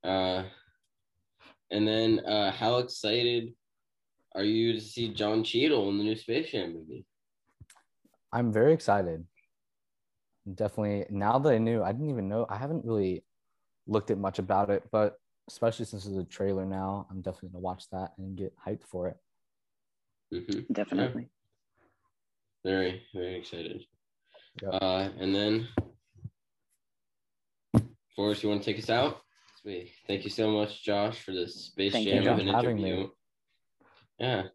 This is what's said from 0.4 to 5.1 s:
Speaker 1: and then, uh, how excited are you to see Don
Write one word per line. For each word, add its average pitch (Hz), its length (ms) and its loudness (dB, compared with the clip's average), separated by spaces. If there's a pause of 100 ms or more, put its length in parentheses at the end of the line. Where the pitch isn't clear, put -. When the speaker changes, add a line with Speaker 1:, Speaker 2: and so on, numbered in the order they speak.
Speaker 1:
and 104 160 4
then, 110 400 4
uh, 104 260 2
how 117 260 2
excited 120 760 0 (800)
are 98 100 -2
you 113 280 4
to 110 80 -2
see 117 280 -6
Don 107 360 2